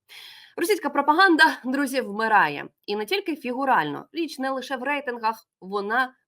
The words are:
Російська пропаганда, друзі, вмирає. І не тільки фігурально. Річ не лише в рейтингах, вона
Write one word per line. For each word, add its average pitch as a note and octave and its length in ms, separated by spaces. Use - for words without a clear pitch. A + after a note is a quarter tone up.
Російська E4+ 320
пропаганда, D4+ 760
друзі, C4 360
вмирає. G3+ 680
І G3+ 100
не G#3+ 100
тільки F4+ 300
фігурально. A#3+ 760
Річ D#4 280
не C4 100
лише C4 280
в A#3+ 60
рейтингах, A#3+ 640
вона G#3 520